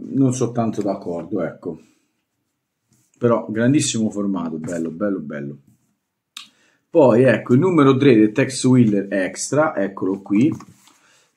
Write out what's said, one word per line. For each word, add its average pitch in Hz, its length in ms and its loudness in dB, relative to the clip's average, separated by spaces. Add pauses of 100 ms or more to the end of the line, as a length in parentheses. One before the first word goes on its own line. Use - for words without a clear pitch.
(140)
non 131 180 4
so 120 200 -2
tanto 110 300 -2
d'accordo, 92 600 -6
ecco. 80 380 -10 (1400)
Però 117 320 0
grandissimo 113 580 0
formato, 95 480 -6
bello, 82 340 -8
bello, 95 280 -4
bello. 71 380 -12 (1300)
Poi 127 360 4
ecco 120 300 2
il 131 60 6
numero 151 360 4
tre 127 200 4
del 107 160 4
Tex 127 320 -2
Wheeler 107 460 2
Extra, 101 680 -2
eccolo 98 460 -6
qui, 113 300 0 (840)